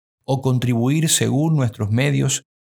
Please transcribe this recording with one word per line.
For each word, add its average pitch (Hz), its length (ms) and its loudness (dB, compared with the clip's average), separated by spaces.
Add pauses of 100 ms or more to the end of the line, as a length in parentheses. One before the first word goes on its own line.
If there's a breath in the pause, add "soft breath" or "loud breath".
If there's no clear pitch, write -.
(260)
o 131 160 -2
contribuir 127 640 0
según 147 480 0
nuestros 113 360 -2
medios 135 520 0 (300)